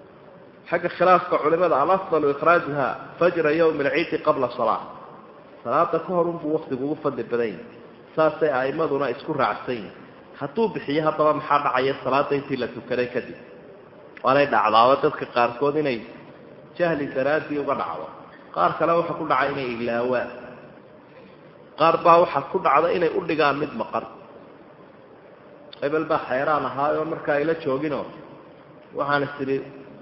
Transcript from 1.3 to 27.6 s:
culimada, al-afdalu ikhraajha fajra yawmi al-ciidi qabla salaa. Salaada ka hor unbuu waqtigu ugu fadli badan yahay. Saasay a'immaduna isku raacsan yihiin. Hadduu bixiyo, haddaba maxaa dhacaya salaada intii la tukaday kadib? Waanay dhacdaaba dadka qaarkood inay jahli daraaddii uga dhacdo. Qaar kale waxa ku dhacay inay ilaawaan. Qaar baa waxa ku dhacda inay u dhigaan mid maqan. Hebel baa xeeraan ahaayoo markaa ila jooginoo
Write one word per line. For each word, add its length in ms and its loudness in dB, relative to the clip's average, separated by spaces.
culimada, 440 2
al-afdalu 480 2
ikhraajha 580 2
fajra 320 4
yawmi 320 4
al-ciidi 400 0
qabla 340 2
salaa. 260 0
Salaada 400 0
ka 140 -8
hor 140 2
unbuu 260 -4
waqtigu 320 -4
ugu 160 -2
fadli 220 -4
badan 240 -2
yahay. 180 -10
Saasay 360 2
a'immaduna 600 0
isku 240 -6
raacsan 420 -2
yihiin. 180 -10
Hadduu 340 -2
bixiyo, 340 -2
haddaba 300 2
maxaa 260 2
dhacaya 420 0
salaada 340 0
intii 220 -4
la 100 -2
tukaday 400 -4
kadib? 300 -8
Waanay 260 4
dhacdaaba 540 6
dadka 240 0
qaarkood 520 0
inay 240 -2
jahli 340 0
daraaddii 520 -2
uga 160 -2
dhacdo. 320 -6
Qaar 220 0
kale 180 0
waxa 200 0
ku 140 -8
dhacay 240 2
inay 220 -4
ilaawaan. 560 -2
Qaar 260 4
baa 160 8
waxa 220 2
ku 180 -4
dhacda 320 4
inay 200 0
u 100 -2
dhigaan 380 0
mid 160 -6
maqan. 300 -6
Hebel 240 -2
baa 200 -2
xeeraan 400 0
ahaayoo 400 -2
markaa 340 -2
ila 160 0
jooginoo 500 -4